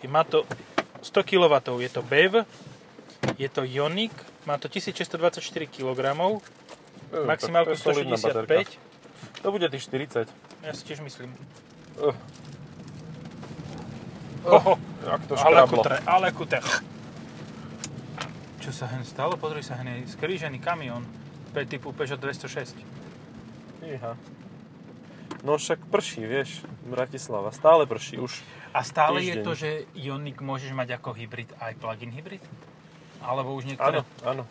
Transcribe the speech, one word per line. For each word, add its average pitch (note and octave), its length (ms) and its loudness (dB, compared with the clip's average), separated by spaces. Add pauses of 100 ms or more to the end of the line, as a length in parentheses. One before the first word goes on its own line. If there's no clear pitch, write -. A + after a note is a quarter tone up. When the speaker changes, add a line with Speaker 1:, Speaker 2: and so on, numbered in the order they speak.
Speaker 1:
Je, C3 60 -10
má D#3 180 4
to D#3 160 4 (560)
sto - 240 2
kilowattov, D3 560 6
je B2 80 -2
to A#2+ 160 -4
bev, F3+ 400 6 (960)
je C3+ 80 -2
to C3+ 160 -2
Ioniq, D3+ 480 0 (320)
má D3 160 0
to - 80 -8
tisíc G3 260 -4
šesťsto - 220 -4
dvadsaťštyri E3 560 0
kilogramov, C#3 720 0 (720)
Speaker 2:
E, D#3+ 100 0
Speaker 1:
maximálku E3 480 4
Speaker 2:
tak D#3 60 2
to - 20 -6
je - 80 -8
solidná C3+ 300 4
Speaker 1:
sto A#2 160 2
šesťdesiat A2+ 160 0
päť. F3 260 6
Speaker 2:
baterka. - 640 -20
To - 140 -2
bude F3 160 2
tých C3 160 -6
štyridsať. C3 420 -2 (380)
Speaker 1:
Ja D#3 80 -8
si - 80 -10
tiež D3 240 -12
myslím. B2+ 240 -14 (680)
Speaker 2:
Uh. D3 160 4 (2250)
Speaker 1:
Oho. F#3+ 300 10 (320)
Speaker 2:
Jak D3 180 0
to C#3+ 140 -2
Speaker 1:
Ale D#3 240 10
Speaker 2:
škrablo. B2+ 160 10
Speaker 1:
kutre, C3 260 6
ale F#3 300 6
kutre. C#3+ 260 -2 (2000)
Čo C#3 140 -10
sa B2+ 180 -8
hen B2+ 140 -6
stalo? D#3+ 320 -2
Pozri D3+ 240 -4
sa, C3 160 -8
hen B2 260 -8
je A#2+ 60 -12
skrížený D3+ 500 -4
kamión C3 460 -4 (480)
pe-, C#3+ 100 -2
typu C#3 300 -8
Peugeot C#3 240 -4
dvesto C3+ 320 -6
šesť. - 260 -8 (1080)
Speaker 2:
Iha. A#2+ 320 -8 (1300)
No D3 160 2
však - 320 -2
prší, C3+ 320 -2
vieš, C3 400 -4 (240)
Bratislava. B2 640 -4
Stále D#3 320 8
prší A#2+ 320 -4
už B2+ 240 -6 (320)
Speaker 1:
A C3+ 100 0
stále D3+ 400 4
je F3+ 140 -2
Speaker 2:
týždeň. G#3 80 -4
Speaker 1:
to, F3 100 -2
že D3+ 160 -4 (220)
Ioniq C#3 480 -8
môžeš C3+ 320 -6
mať B2+ 240 -2
ako B2 180 -8
hybrid A#2 460 -10
aj A2+ 180 -6
plug-in A2+ 320 -8
hybrid? E3+ 320 -12 (800)
Alebo C3 340 -2
už C3+ 140 -6
niektoré C#3 340 2
Speaker 2:
Áno, - 20 -10 (200)
áno. B2+ 280 -2